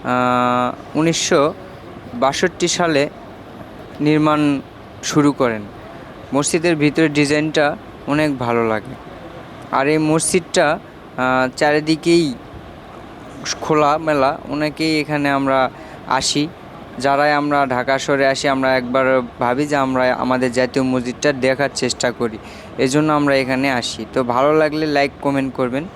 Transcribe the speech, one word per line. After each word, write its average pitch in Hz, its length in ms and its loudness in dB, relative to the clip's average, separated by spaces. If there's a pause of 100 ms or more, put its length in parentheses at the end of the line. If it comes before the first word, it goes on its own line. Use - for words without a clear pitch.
আহ, 123 920 0
উনিশশো 160 560 2 (600)
বাষট্টি 143 540 0
সালে 156 420 2 (880)
নির্মাণ 151 600 2 (420)
শুরু 147 280 4
করেন। 120 300 0 (720)
মসজিদের 160 420 2
ভিতরের 147 380 2
ডিজাইনটা 151 640 2 (300)
অনেক 147 300 0
ভালো 117 300 2
লাগে। 110 280 -2 (760)
আর 135 160 2
এই 156 100 4
মসজিদটা, 160 840 2 (380)
আহ, 127 380 2
চারিদিকেই 156 800 2 (1300)
খোলামেলা, 151 760 2 (120)
অনেকেই 151 520 -2
এখানে 143 280 -2
আমরা 135 400 2 (380)
আসি, 143 400 0 (520)
যারাই 139 340 4
আমরা 147 340 2
ঢাকা 127 320 0
শহরে 139 280 2
আসি, 135 200 0
আমরা 131 300 2
একবার 131 440 2 (180)
ভাবি 127 260 2
যে 147 100 -2
আমরা 131 380 2
আমাদের 127 380 0
জাতীয় 127 340 0
মসজিদটা 127 480 0
দেখার 131 420 0
চেষ্টা 123 360 -2
করি, 113 260 -4 (400)
এজন্য 151 360 2
আমরা 143 220 4
এখানে 135 360 2
আসি। 117 420 -4
তো 131 100 0
ভালো 127 300 4
লাগলে 156 340 2
লাইক, 143 240 2 (100)
কমেন্ট 135 340 -2
করবেন। 131 280 -2 (120)